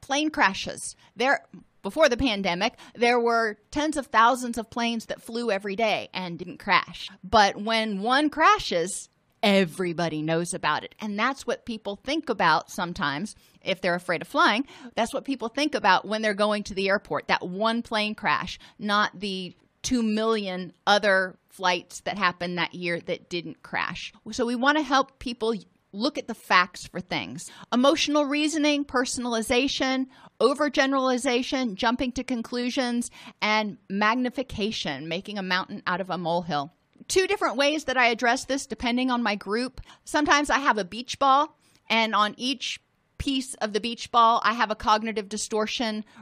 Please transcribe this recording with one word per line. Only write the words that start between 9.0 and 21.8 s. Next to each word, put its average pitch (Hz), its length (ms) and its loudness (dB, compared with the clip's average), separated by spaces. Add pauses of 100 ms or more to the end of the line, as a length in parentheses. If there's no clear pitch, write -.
everybody 175 800 2
knows 165 320 0
about 151 300 0
it. - 160 -16
And 208 180 -6
that's 254 300 -2
what - 180 -4
people 208 380 -8
think 294 260 -4
about 170 400 4
sometimes 170 640 -6 (280)
if 180 180 -4
they're 175 160 0
afraid 175 260 -4
of - 60 -10
flying. 277 400 2 (280)
That's 226 180 0
what 262 120 -6
people 247 220 -4
think 285 260 -4
about 196 320 4
when 220 160 -4
they're 214 120 0
going 208 300 0
to 202 120 -12
the 190 140 0
airport, 196 400 -2
that 180 180 2
one 220 340 -2
plane 214 320 -4
crash, 170 460 -2 (180)
not 208 420 0
the 185 360 -8 (260)
two 240 220 0
million 214 680 -2 (140)
other 190 500 4 (120)
flights - 520 -2